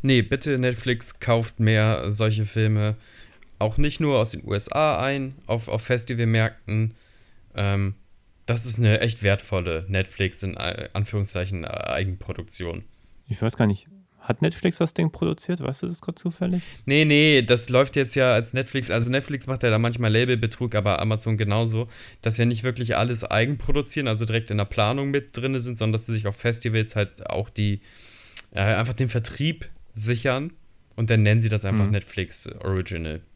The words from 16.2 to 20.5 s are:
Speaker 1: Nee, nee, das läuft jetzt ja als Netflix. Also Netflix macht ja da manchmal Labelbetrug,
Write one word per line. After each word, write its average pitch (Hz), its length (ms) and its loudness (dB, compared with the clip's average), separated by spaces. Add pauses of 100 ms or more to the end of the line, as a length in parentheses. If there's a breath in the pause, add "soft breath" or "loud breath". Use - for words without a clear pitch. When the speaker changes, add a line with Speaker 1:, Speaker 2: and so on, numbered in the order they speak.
Speaker 1:
Nee, 147 200 6
nee, 147 360 8
das 120 280 2
läuft 131 260 4
jetzt 131 180 2
ja 127 200 4
als 117 200 0
Netflix. 127 380 -4
Also 117 180 2
Netflix 135 380 -2
macht 131 160 -4
ja 120 60 4
da 110 100 4
manchmal 117 320 0
Labelbetrug, 120 640 0